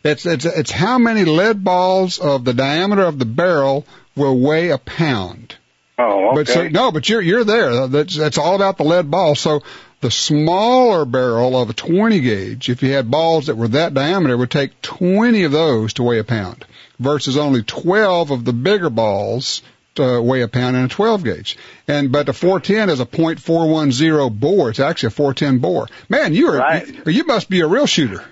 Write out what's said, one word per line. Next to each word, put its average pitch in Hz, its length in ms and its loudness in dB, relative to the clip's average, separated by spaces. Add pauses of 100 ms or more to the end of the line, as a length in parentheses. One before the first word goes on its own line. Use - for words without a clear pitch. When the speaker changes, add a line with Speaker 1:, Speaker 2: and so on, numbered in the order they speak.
Speaker 1:
It's, 151 220 -2
it's, 156 180 -2
it's 160 280 -2
how 208 260 0
many 226 260 2
lead 190 400 2
balls 185 560 0
of 139 240 0
the 123 100 0
diameter 170 500 0
of 151 160 -2
the 123 60 0
barrel 143 600 0 (320)
will 135 200 2
weigh 156 340 2
a 135 60 0
pound. 113 760 -4 (420)
Speaker 2:
Oh, 110 340 2
okay. 135 40 2
Speaker 1:
But 147 140 0
so, 170 180 2
no, 202 240 0
but 151 160 -4
you're, 220 140 2
you're 202 240 2
there. 139 420 2
That's, 147 300 -2
that's 151 200 -2
all 165 180 2
about 196 220 0
the 160 60 -2
lead 160 260 2
ball. 165 260 2
So 151 260 0 (400)
the 120 100 -2
smaller 185 920 2
barrel 127 520 0
of 120 120 0
a 113 40 -8
twenty 202 460 0
gauge, 110 500 -2
if 123 140 -2
you 135 80 2
had 131 180 -2
balls 160 360 0
that 147 100 -2
were 113 140 -2
that 151 240 0
diameter, 143 420 0
would 123 160 -2
take 139 300 -4
twenty 202 640 0
of 139 80 0
those 131 400 0
to 127 100 -4
weigh 120 160 0
a 104 40 -4
pound, 101 420 -6 (340)
versus 135 360 -2
only 139 280 0
twelve 180 680 0
of 123 160 -4
the 127 80 0
bigger 170 380 0
balls 107 720 -2 (320)
to 127 260 0
weigh 127 220 0
a 113 40 -2
pound 123 300 -2
in 127 80 0
a - 20 -4
twelve 202 360 0
gauge. 104 340 -6 (300)
And, 143 240 0
but 147 160 0
the 131 60 -2
four 180 260 0
ten 202 320 0
is 135 80 -2
a 127 80 -4
point 160 320 -2
four 165 280 0
one 156 240 2
zero 147 380 2
bore. 139 400 0
It's 104 100 -6
actually 139 280 0
a 107 40 -2
four 139 220 0
ten 135 240 0
bore. 160 300 -2 (220)
Man, 240 260 0
you 294 140 4
are, 180 100 0
Speaker 2:
Right. 151 280 0
Speaker 1:
you, - 240 -6
you 262 140 2
must - 240 -2
be 185 120 2
a 156 60 2
real 254 200 2
shooter. 101 440 -2